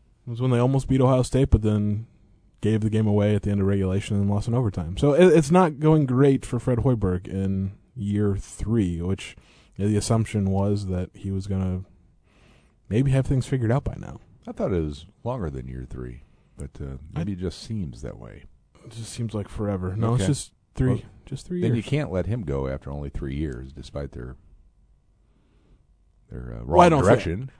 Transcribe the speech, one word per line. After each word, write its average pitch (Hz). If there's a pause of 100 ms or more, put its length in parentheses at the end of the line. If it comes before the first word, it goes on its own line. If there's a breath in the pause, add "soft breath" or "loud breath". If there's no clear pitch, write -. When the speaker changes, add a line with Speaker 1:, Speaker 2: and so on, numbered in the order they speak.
(260)
Speaker 1:
It 120
was 117
when 127
they 120
almost 131
beat 131
Ohio 127
State, 131
but 110
then 107 (540)
gave 107
the 110
game 107
away 104
at 101
the 104
end 101
of 95
regulation 98
and 101
lost 101
in 117
overtime. 98
So 143
it, 175
it's 156
not 170
going 156
great 131
for -
Fred 123
Hoiberg 101
in 95 (220)
year 101
three, 98
which, 92 (400 soft breath)
you 95
know, 104
the 107
assumption 104
was 98
that 90
he -
was 98
gonna 95 (1080 soft breath)
maybe 131
have 135
things 127
figured 123
out 139
by -
now. - (260)
Speaker 2:
I 247
thought 170
it 87
was 76 (180)
longer 117
than 65
year 64
three, 62 (340)
but, 69 (100)
uh, 67 (200)
Speaker 1:
I -
Speaker 2:
maybe 95
it 92
just 87
seems 82
that 52
way. 52 (400)
Speaker 1:
It -
just 110
seems 113
like 104
forever. 95
No, 113
it's 135
Speaker 2:
Okay. 170
Speaker 1:
just - (220)
three, 131
Speaker 2:
Well, 120 (220)
Speaker 1:
just -
three 180
Speaker 2:
then 175
you 117
Speaker 1:
years. 110
Speaker 2:
can't 143
let 90
him 113
go 67
after 67
only 71
three 67
years, 67
despite 71
their, 135 (1900)
their, 62
uh, 58
Speaker 1:
Well, 73
I 175
Speaker 2:
wrong 175
Speaker 1:
don't 156
Speaker 2:
direction. 98
Speaker 1:
think, 135